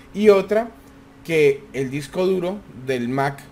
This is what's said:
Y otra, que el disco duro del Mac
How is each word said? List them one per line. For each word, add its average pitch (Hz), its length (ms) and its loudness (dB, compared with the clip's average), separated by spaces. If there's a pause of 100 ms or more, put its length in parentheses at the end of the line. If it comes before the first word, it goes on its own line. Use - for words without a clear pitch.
(140)
Y 208 140 2
otra, 208 440 4 (520)
que 147 480 2
el 131 180 -4
disco 151 360 -4
duro 185 340 -2 (260)
del 123 220 -2
Mac 139 320 -2 (120)